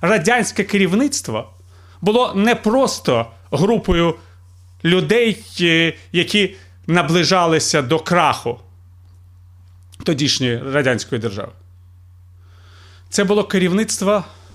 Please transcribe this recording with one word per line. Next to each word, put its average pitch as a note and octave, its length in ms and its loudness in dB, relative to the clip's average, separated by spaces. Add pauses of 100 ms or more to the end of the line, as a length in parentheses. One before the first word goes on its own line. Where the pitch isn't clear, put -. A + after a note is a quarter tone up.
радянське G#3 640 0
керівництво G3 840 -2 (520)
було G#3+ 340 2
не A3 200 2
просто G#3+ 760 0 (200)
групою E3+ 640 2 (680)
людей, F#3 600 2 (180)
е, E3 320 2 (180)
які F3+ 440 0 (320)
наближалися E3 960 0
до C#3 180 -2
краху D#3 600 -2 (1400)
тодішньої C3+ 540 -2
радянської C3 640 -2
держави. G#2 300 -8 (1600)
Це - 140 0
було G3+ 200 2
керівництво G3 800 0 (320)